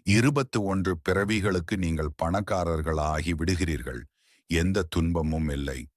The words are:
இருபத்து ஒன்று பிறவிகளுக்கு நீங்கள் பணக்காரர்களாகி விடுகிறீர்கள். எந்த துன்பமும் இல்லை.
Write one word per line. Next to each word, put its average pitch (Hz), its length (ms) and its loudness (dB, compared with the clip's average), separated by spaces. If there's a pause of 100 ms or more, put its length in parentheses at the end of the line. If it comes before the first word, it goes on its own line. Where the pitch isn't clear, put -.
இருபத்து 127 560 4
ஒன்று 98 340 0
பிறவிகளுக்கு 98 800 0
நீங்கள் 80 400 -2
பணக்காரர்களாகி 82 1160 0
விடுகிறீர்கள். 80 680 -2 (480)
எந்த 90 340 2
துன்பமும் 80 680 0
இல்லை. 69 300 -4 (180)